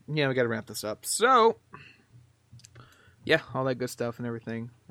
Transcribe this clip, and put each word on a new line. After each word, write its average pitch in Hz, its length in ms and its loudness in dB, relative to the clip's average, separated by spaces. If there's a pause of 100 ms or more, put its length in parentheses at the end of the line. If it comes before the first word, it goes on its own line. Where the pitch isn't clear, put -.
(120)
yeah, 151 140 0
we 131 80 0
gotta 123 140 2
wrap 113 180 -4
this - 160 -10
up. 104 240 -6
So, 226 520 4 (1700)
yeah, 156 180 2 (120)
all 131 120 -2
that 131 100 0
good 123 140 -4
stuff 120 280 -6
and 123 80 -8
everything. 117 440 -8 (200)